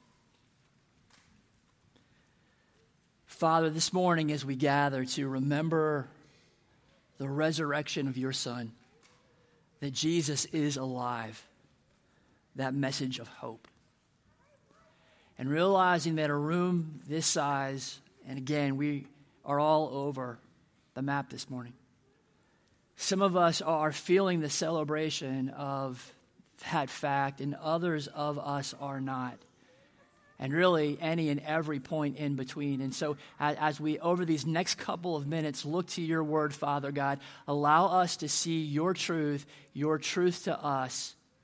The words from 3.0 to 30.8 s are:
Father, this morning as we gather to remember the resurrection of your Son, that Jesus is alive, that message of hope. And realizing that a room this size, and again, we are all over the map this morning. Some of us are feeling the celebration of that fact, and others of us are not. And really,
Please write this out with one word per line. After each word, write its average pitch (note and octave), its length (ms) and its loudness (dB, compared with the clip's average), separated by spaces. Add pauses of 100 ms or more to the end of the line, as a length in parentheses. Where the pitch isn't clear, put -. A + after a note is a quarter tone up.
Father, D#3+ 440 2
this D#3+ 220 0
morning F3 380 2
as C#3+ 140 -2
we C#3 100 -4
gather C#3 500 2
to C#3 240 -4
remember D3 800 0 (1120)
the C3+ 100 -6
resurrection D3 800 0
of C3 100 -2
your C3 160 -2
Son, A#2+ 380 -4 (1080)
that C#3+ 120 -6
Jesus D3+ 540 0
is D3 300 0
alive, B2 680 -6 (1120)
that C3 180 -4
message C3+ 460 -2
of A#2 80 -12
hope. - 400 -14 (1700)
And C3 140 -4
realizing F3 680 4
that D3+ 140 2
a D3 40 0
room D#3+ 720 0
this D#3 180 0
size, C#3 760 -2 (280)
and C3 100 -8
again, C#3 380 0
we C#3+ 300 -2 (380)
are C#3+ 140 2
all D#3 340 6
over C3 460 -4 (560)
the C3 80 -6
map C#3 280 -2
this B2 200 -10
morning. B2 220 -10 (1200)
Some G3 280 0
of F#3 140 4
us E3+ 240 4
are D#3 320 0
feeling F3+ 480 4
the D3+ 80 -2
celebration D3+ 1040 -2
of C3+ 600 -6 (600)
that D3 160 2
fact, C#3 540 -2
and C#3 120 -2
others D#3+ 520 0
of D3 320 -4
us C#3+ 420 -4
are C#3 180 -6
not. C3 380 -6 (1000)
And C3+ 160 -2
really, D#3+ 480 4